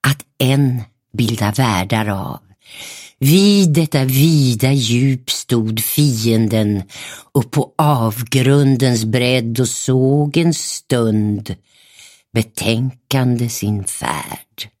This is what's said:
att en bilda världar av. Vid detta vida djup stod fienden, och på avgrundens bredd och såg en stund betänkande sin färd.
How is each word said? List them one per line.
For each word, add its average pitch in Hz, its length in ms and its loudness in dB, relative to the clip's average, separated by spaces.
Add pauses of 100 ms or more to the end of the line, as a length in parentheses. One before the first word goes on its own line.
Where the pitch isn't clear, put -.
att - 240 -2 (140)
en 131 440 2 (300)
bilda 110 400 -2
världar 107 560 0
av. 98 320 -6 (800)
Vid 190 540 4
detta 151 320 2
vida 131 680 2
djup 127 580 0
stod 110 500 -2
fienden, 110 1000 0 (500)
och 131 180 0
på - 280 -2
avgrundens 127 1300 2
bredd 120 560 0
och 120 80 0
såg 139 680 0
en 170 180 2
stund 107 1000 -4 (760)
betänkande 120 1160 -2
sin 101 360 -4
färd. - 840 -10 (120)